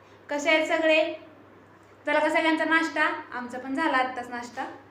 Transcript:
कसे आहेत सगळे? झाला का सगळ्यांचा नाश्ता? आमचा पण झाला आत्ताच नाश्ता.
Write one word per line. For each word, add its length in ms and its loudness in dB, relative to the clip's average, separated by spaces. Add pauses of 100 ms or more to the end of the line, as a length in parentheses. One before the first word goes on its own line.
(300)
कसे 200 0
आहेत 180 4
सगळे? 460 4 (920)
झाला 120 2
का 100 2
सगळ्यांचा 360 2
नाश्ता? 560 0 (120)
आमचा 260 -10
पण 160 -8
झाला 220 0
आत्ताच 320 -4
नाश्ता. 340 -10 (280)